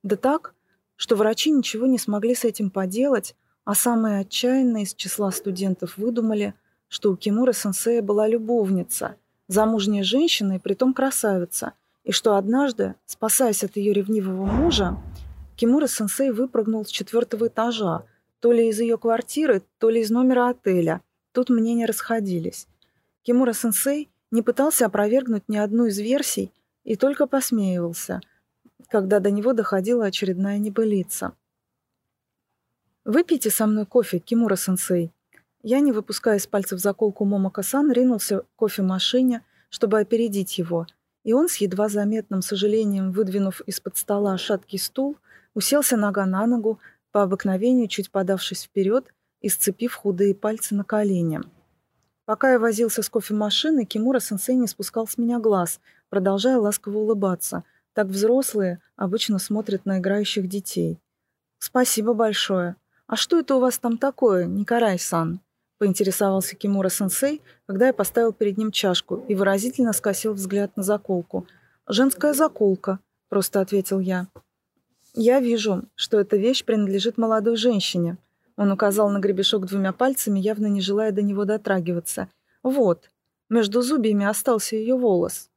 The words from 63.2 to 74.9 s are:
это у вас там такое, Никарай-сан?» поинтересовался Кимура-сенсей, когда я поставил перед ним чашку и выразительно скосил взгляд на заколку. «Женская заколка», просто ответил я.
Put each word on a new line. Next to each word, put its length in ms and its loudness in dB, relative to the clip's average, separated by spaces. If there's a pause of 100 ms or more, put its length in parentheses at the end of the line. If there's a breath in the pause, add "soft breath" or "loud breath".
это 180 2
у 40 4
вас 180 2
там 200 -2
такое, 480 2
Никарай-сан?» 960 0 (400)
поинтересовался 720 0
Кимура-сенсей, 840 -2 (240 soft breath)
когда 220 2
я 60 4
поставил 400 0
перед 220 -2
ним 160 -2
чашку 560 -2
и 60 0
выразительно 600 0
скосил 400 -2
взгляд 440 -4
на 60 -4
заколку. 640 -4 (400 soft breath)
«Женская 480 2
заколка», 640 0 (300)
просто 320 0
ответил 380 -2
я. 280 -4 (880)